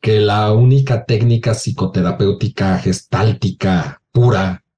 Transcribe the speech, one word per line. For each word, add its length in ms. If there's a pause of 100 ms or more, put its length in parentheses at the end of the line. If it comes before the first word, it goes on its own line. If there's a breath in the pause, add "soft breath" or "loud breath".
que 200
la 320
única 520
técnica 500
psicoterapéutica, 1200
gestáltica, 1200 (120)
pura, 520 (140)